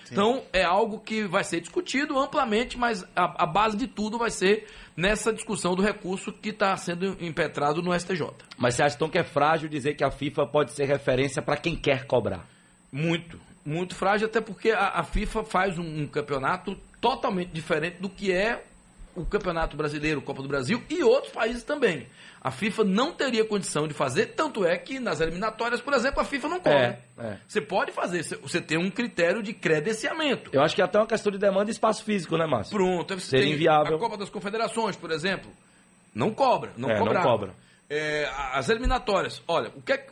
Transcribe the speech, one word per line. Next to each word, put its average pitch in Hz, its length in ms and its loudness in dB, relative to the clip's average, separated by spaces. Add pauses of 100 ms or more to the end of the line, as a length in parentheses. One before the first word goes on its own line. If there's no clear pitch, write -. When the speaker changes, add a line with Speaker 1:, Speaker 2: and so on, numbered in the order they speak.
Speaker 1:
Sim. - 100 -16
Speaker 2:
Então, 220 380 2
é 185 120 2
algo 202 360 2
que 220 260 -4
vai 180 180 0
ser 170 180 -2
discutido 294 560 -2
amplamente, 254 600 0
mas 233 260 0 (120)
a, 175 280 0
a - 20 4
base 208 320 2
de 247 100 -2
tudo 214 300 -4
vai 233 140 0
ser 202 360 2 (280)
nessa 208 380 2
discussão 185 420 -2
do 185 60 2
recurso 196 500 -2
que 208 200 -8
tá 196 260 2
sendo 175 420 -4
impetrado 151 640 0
no 180 120 0
S 175 120 0
T 190 100 -2
J. 147 180 -4 (240)
Speaker 3:
Mas 123 180 2
você 156 80 2
acha, 147 120 4
então, 160 140 0
que 175 80 0
é 165 60 4
frágil 151 440 2
dizer 147 280 -2
que 147 80 -2
a 139 60 2
fifa 143 360 -2
pode 147 260 2
ser 143 140 -2
referência 135 560 2
pra 143 160 -2
quem 170 180 -2
quer 135 300 0
cobrar? 101 420 0 (420)
Speaker 2:
Muito, 165 480 -2 (280)
muito 175 300 -4
frágil, 202 320 2
até 220 120 0
porque 220 320 0
a, 190 280 2
a 165 40 0
fifa 214 400 -2
faz 185 340 0
um, 160 260 -4
um 139 40 -4
campeonato 151 720 -2 (240)
totalmente 220 500 0
diferente 165 500 -2
do 196 80 -6
que 185 220 -2
é 208 320 0 (500)
o 165 120 -8
Campeonato 165 500 -2
Brasileiro, 151 460 -2
Copa 131 220 -8
do 139 40 -8
Brasil 139 400 0
e 320 160 -2
outros 247 300 4
países 240 300 -2
também. 214 420 0 (340)
A 123 120 -4
fifa 214 320 -2
não 214 280 2
teria 247 320 0
condição 185 440 -2
de 147 80 -8
fazer, 151 320 0
tanto 269 360 -2
é 175 140 2
que 269 220 -8
nas 185 200 -2
eliminatórias, 220 600 -2
por 285 140 -4
exemplo, 277 260 2
a - 20 0
fifa 277 240 -4
não 359 120 -2
cobra. 139 420 4 (160)
Speaker 3:
É, 120 60 -10
é. 104 140 -8 (100)
Speaker 2:
Você 214 120 -4
pode 220 320 -2
fazer, 175 320 -2
você, - 120 -8
você 151 260 -4
tem 156 160 -2
um 185 140 0
critério 202 500 0
de 214 140 -8
credenciamento. 220 960 0
Speaker 3:
Eu 135 80 6
acho 160 140 4
que 202 80 4
é - 20 6
até 208 140 4
uma - 80 4
questão 208 240 0
de 196 80 -6
demanda 202 320 2
e - 20 -4
espaço - 300 0
físico, 170 340 0
né, 165 80 2
Márcio? 143 320 -2
Speaker 2:
Pronto, 185 340 2
aí 190 80 -4
você - 60 -10
Speaker 3:
Seria 135 200 4
Speaker 2:
tem 151 100 2
Speaker 3:
inviável. 151 400 4
Speaker 2:
a 156 40 -2
Copa 214 180 -2
das 196 120 -8
Confederações, 208 680 -2
por 151 140 -12
exemplo, 160 420 -4 (600)
não 131 160 2
cobra, 208 480 2
não 120 100 -4
Speaker 3:
É, 113 60 2
não 104 100 4
Speaker 2:
cobrava. 156 240 4
Speaker 3:
cobra. 101 280 2 (340)
Speaker 2:
É, 151 360 -2
a-, 135 340 -4
as 131 100 -2
eliminatórias, 226 760 0
olha, 139 280 0
o 139 60 -16
que - 120 -2
é, - 180 -2